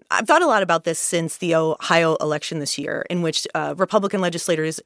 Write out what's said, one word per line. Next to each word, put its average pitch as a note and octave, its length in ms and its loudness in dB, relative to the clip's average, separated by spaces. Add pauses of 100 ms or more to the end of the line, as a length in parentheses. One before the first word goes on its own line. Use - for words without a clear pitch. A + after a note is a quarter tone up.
I've A3 160 2
thought E4 160 6
a F4 60 2
lot A3 160 4
about E3+ 220 0
this E3 120 -2
since E3 400 -2
the E3+ 180 -2
Ohio D#3+ 600 2
election D3+ 440 -4
this C#3+ 200 -4
year, - 300 -6
in F3 120 -2
which, D#3+ 320 -2
uh, D3 240 -2
Republican G3 420 0
legislators E3 680 -2